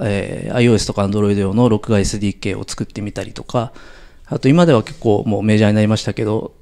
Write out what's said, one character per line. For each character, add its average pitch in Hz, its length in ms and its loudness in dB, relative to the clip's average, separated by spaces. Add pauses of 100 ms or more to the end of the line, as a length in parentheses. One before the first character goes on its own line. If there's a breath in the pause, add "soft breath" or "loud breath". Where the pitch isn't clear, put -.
え 101 500 -4
ー、 104 40 -4
ア 123 60 2
イ 120 80 6
オ 117 40 6
ー - 20 6
エ 101 40 2
ス - 60 -4
と - 80 -4
か 104 100 -2
Android 101 340 0
用 98 160 0
の 120 160 4
録 107 220 0
画 104 80 4
エ 95 60 2
ス 104 140 -4
デ 101 80 -2
ィ 98 60 0
ー - 60 -20
ケ 98 160 -6
ー 101 40 -8
を 104 80 -10
作 - 160 -8
っ - 40 -6
て - 140 -12
み 104 120 -8
た 98 100 -8
り 101 100 -14
と - 100 -14
か、 123 300 -4 (520 soft breath)
あ - 120 -6
と - 100 -2
今 170 200 6
で 156 60 6
は 110 100 4
結 - 160 -16
構 104 260 2
も 104 140 -2
う 101 40 -4
メ 107 140 4
ジ 110 60 4
ャ 107 40 6
ー - 40 4
に 107 40 2
な 107 60 4
り 107 60 4
ま 107 100 2
し - 60 -8
た 104 100 -4
け 113 100 -6
ど、 107 380 -4